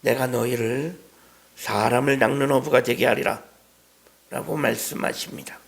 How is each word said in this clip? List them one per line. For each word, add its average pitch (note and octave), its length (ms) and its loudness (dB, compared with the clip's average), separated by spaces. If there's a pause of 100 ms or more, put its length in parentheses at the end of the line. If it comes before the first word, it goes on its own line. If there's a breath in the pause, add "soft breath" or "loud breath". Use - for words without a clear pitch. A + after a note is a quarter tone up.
내가 B2+ 260 2
너희를 B2 720 -2 (560 soft breath)
사람을 B2 640 0
낚는 C#3 320 2
어부가 B2+ 320 4
되게 A#2+ 220 0
하리라." A2+ 360 0 (920)
라고 - 260 -6
말씀하십니다. - 1120 -4